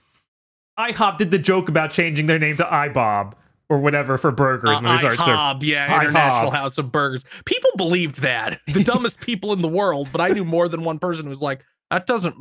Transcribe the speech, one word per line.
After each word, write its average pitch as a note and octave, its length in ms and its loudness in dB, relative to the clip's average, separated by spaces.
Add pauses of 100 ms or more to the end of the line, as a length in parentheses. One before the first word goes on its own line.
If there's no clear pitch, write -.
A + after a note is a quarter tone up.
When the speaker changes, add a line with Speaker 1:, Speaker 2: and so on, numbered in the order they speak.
(800)
Speaker 1:
I A#3 140 -2
hop F#3 260 0
did F#3+ 120 0
the F#3+ 80 4
joke F#3 300 2
about D#3 220 0
changing D#3 360 0
their D#3+ 120 4
name D3+ 180 0
to F3 80 0
iBob A#2+ 680 0 (360)
or D3 80 2
whatever C#3+ 400 0
for D#3 120 2
burgers B2+ 400 2
Speaker 2:
Uh, C#3+ 100 2
Speaker 1:
when A#2+ 120 -6
they E3 60 4
started A#2+ 200 2
serving E3 160 2
Speaker 2:
I - 20 2
hob, C#3 260 -2
yeah, D3 220 0
Speaker 1:
I C#3+ 40 -4
hob. D3+ 160 2
Speaker 2:
International C#3 460 2
House C#3 280 -4
of C3 140 -4
Burgers. C#3 320 -2 (220)
People B4+ 300 2
believed E3+ 460 -2
that. A#2 440 -2
The E3+ 180 0
Speaker 1:
<laughs> A#3+ 80 2
Speaker 2:
dumbest B3 280 -2
people G#3 340 -4
in F#3 80 -4
the D#3+ 60 0
world, D#3+ 440 0
but D#3+ 100 -2
I F#3 60 2
knew G3 160 0
more E3+ 240 0
than E3 160 -6
one D#3+ 140 -4
person E3 260 -4
who C#3+ 60 -10
was C3+ 120 -12
like, C3+ 200 -6 (280)
"That F3+ 160 -2
doesn't, G3 340 -2